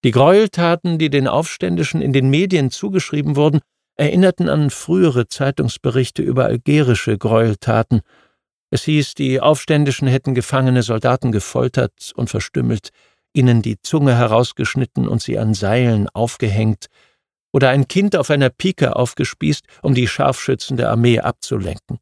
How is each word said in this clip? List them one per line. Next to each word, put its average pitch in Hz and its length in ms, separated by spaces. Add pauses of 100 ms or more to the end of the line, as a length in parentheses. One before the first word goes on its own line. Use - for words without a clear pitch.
Die 123 60
Gräueltaten, 170 880
die 156 100
den 139 200
Aufständischen 165 720
in 139 100
den 131 180
Medien 156 400
zugeschrieben 151 640
wurden, 147 240 (360)
erinnerten 175 520
an 147 220
frühere 156 580
Zeitungsberichte 131 920
über 127 220
algerische 120 720
Gräueltaten. 113 840 (680)
Es - 140
hieß, 151 300
die 131 260
Aufständischen 147 680
hätten 131 280
gefangene 127 480
Soldaten 117 500
gefoltert - 840
und - 160
verstümmelt, - 600 (420)
ihnen 123 300
die 110 180
Zunge 143 360
herausgeschnitten 120 920
und 110 140
sie 113 160
an 110 160
Seilen 107 540
aufgehängt 110 800 (680)
oder 131 180
ein 135 180
Kind 202 260
auf 156 160
einer 139 200
Pike - 440
aufgespießt, 143 680 (180)
um 139 120
die 123 120
Scharfschützen - 720
der 120 140
Armee 117 280
abzulenken. - 840